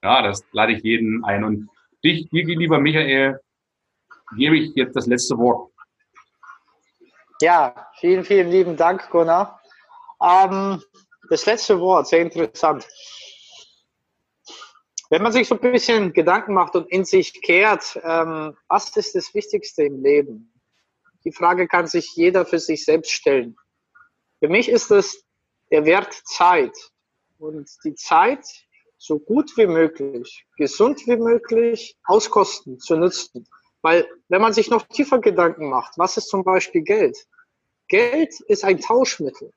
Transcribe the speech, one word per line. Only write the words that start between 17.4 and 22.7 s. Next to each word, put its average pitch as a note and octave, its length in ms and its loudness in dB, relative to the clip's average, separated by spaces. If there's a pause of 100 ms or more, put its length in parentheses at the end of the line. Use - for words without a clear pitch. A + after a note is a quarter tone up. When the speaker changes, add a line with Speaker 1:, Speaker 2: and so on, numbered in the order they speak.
Speaker 2:
kehrt, F#3+ 640 0
ähm, D#3+ 520 -4 (140)
was - 260 -2
ist - 200 -6
das - 180 -6
Wichtigste G#3 520 -4
im C#3 180 -6
Leben? C#3 500 0 (720)
Die D#3+ 80 -8
Frage F3+ 340 0
kann E3+ 200 0
sich D#3+ 280 -6
jeder F3+ 300 2
für E3+ 140 -2
sich D#3 260 -6